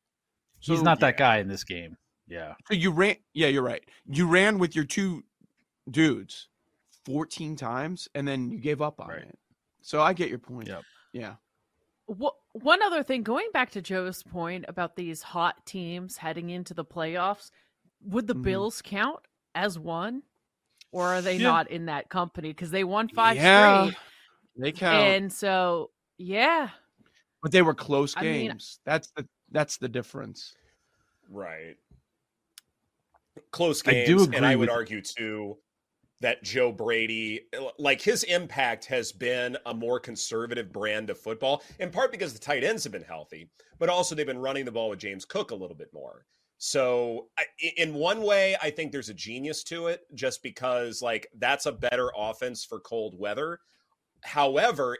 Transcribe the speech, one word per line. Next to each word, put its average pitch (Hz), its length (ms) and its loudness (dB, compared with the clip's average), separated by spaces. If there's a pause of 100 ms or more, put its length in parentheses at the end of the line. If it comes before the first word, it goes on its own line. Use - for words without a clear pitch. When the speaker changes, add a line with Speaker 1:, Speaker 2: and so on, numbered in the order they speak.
(600)
Speaker 1:
He's 165 200 0
Speaker 2:
So 160 40 0
Speaker 1:
not 160 180 6
that 131 140 4
Speaker 3:
Yeah. - 40 -4
Speaker 1:
guy 120 200 6
in 95 80 -2
this 98 160 -8
game. 85 340 -12 (300)
Yeah. 82 260 -12 (140)
Speaker 2:
So 208 80 -2
you 180 160 2
ran, 190 260 2 (160)
yeah, 156 140 2
you're 139 160 2
right. 120 200 -4 (220)
You 160 220 0
ran 196 320 6
with 170 160 2
your 156 100 0
two 185 380 -2 (640)
dudes 127 580 2 (580)
fourteen 156 500 -6
times, 143 600 -6
and 143 120 -2
then 131 240 -2
you 214 80 -8
gave 143 220 -2
up 151 200 -6
on 85 80 -14
Speaker 1:
Right. 80 140 -12
Speaker 2:
it. - 140 -20 (440)
So 151 200 0
I 165 120 6
get 170 160 -2
your 120 100 -6
point. 117 300 -14
Speaker 1:
Yep. 95 140 -12 (280)
Speaker 2:
Yeah. 110 240 -10 (720)
Speaker 4:
Wha-, 220 240 -4 (220)
one 302 280 4
other 349 220 2
thing, 262 200 -2
going 302 300 -2
back 254 180 0
to 196 100 -10
Joe's 185 420 -6
point 175 440 -8
about 175 280 -6
these 165 260 -8
hot - 440 -2
teams 180 520 -10
heading 170 320 -8
into 180 240 -10
the 160 120 -8
playoffs, 175 640 -4 (520)
would 208 260 -2
the 240 60 0
Speaker 2:
Mm-hmm. 127 100 -4
Speaker 4:
Bills 196 400 -2
count 226 360 -4 (360)
as 185 220 -2
one? 170 460 -6 (680)
Or 180 160 0
are 185 140 2
they 185 160 0
Speaker 1:
Yeah. 233 120 4
Speaker 4:
not 165 220 4
in 165 160 -6
that 147 220 -6
company? 170 440 -6
'Cause 165 180 -8
they 190 120 0
won 208 260 0
five 226 280 4
Speaker 2:
Yeah, 196 500 10
Speaker 4:
straight. 190 100 -4 (600)
Speaker 2:
they 135 140 -2
count. 175 240 2 (120)
Speaker 4:
And 196 260 2
so, 185 580 0 (260)
yeah. 233 520 2 (720)
Speaker 2:
But 156 100 -2
they 185 100 8
were 160 140 6
close 143 400 0
Speaker 4:
I 160 80 -4
mean 160 280 0
Speaker 2:
games. - 340 -16
That's 156 260 -2
the, - 160 -10 (240)
that's 147 260 -2
the 127 120 -6
difference. 113 640 -10 (720)
Speaker 3:
Right. 82 480 -12 (1700)
Close 165 360 2
Speaker 1:
I 123 180 6
do 170 140 8
Speaker 3:
games, 151 160 6
and 135 100 4
I 135 60 6
Speaker 1:
agree 131 100 6
Speaker 3:
would 117 80 2
Speaker 1:
with 117 80 0
Speaker 3:
argue, 110 240 -6
too, 107 560 -8 (640)
that 120 220 -2
Joe 123 280 2
Brady, 110 840 -2
l-, 127 260 -8
like, 139 220 2
his 226 220 2
impact 151 640 0
has 123 260 -4
been 123 540 -2
a 120 80 -8
more 117 260 -2
conservative 117 720 -6
brand 107 380 -4
of 98 100 -8
football, 131 440 -2 (160)
in 180 100 -6
part 220 220 0
because 175 220 -6
the 107 60 -16
tight 139 240 -2
ends 220 200 0
have 107 100 -8
been 87 100 -10
healthy, 80 460 -16 (300)
but 165 100 2
also 175 260 2
they've 151 100 -2
been 131 140 -6
running 135 260 -4
the 120 60 -8
ball 113 180 -2
with 101 100 -8
James 98 260 -10
Cook - 260 -6
a 113 40 -10
little 90 200 -10
bit 73 180 -18
more. 67 320 -18 (340)
So, 123 680 0 (100)
I, 156 80 0 (180)
i-, 165 140 -2
in 160 180 0
one 180 260 0
way, 196 400 2
I 156 80 -2
think 151 220 -6
there's 123 180 -8
a 107 60 -12
genius 131 500 -8
to 170 220 -6
it, 151 140 -2 (120)
just 127 300 -4
because, 123 580 -4
like, 117 260 -2 (100)
that's 123 280 0
a 147 60 -2
better 123 440 0
offense 113 480 -6
for 107 160 -12
cold 107 400 -6
weather. 131 400 -4 (640)
However, 143 760 4